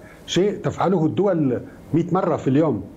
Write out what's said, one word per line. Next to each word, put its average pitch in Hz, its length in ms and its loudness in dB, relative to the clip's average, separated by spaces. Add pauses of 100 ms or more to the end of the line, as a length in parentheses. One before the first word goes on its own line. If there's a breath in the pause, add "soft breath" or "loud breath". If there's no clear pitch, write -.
(260 loud breath)
شيء 202 320 0
تفعله 160 480 0
الدول 151 560 0 (320 loud breath)
مئة 170 200 0
مرة 175 240 0
في - 100 -4
اليوم، 135 360 2 (140)